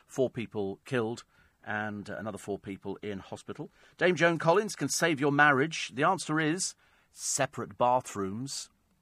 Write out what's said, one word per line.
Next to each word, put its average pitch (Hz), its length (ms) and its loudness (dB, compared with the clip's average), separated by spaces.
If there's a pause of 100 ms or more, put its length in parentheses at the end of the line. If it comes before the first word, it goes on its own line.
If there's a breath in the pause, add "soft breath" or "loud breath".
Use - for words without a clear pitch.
Four 127 240 0
people 101 540 -6
killed 120 400 -4 (400 soft breath)
and, 107 460 -6
uh, 95 80 -8
another 101 200 -8
four 98 220 -6
people 98 420 -8
in 98 180 -8
hospital. - 500 -12 (280 soft breath)
Dame 175 180 2
Joan 165 240 4
Collins 190 360 4
can 143 140 -2
save 160 320 0
your 147 100 2
marriage. 147 640 4
The 131 100 -2
answer 160 360 2
is 160 360 0 (380 soft breath)
separate - 640 -4
bathrooms. 123 920 0 (320)